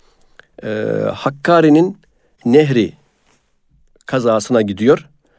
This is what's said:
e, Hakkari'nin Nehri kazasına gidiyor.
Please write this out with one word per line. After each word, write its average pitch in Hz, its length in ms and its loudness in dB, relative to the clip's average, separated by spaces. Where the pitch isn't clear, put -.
e, 107 60 -10
Hakkari'nin 160 840 0
Nehri 123 480 2
kazasına 117 560 0
gidiyor. 107 480 0